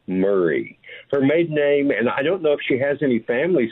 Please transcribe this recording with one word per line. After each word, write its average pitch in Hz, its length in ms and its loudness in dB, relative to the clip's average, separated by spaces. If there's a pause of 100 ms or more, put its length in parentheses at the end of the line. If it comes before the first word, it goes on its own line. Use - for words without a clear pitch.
Murray. 92 720 0 (320)
Her 139 80 0
maiden 156 360 2
name, 143 360 2
and 113 160 0
I 123 160 -2
don't 180 180 -2
know 151 120 2
if 147 120 -2
she 139 120 0
has 139 240 -2
any 127 180 0
family 131 520 0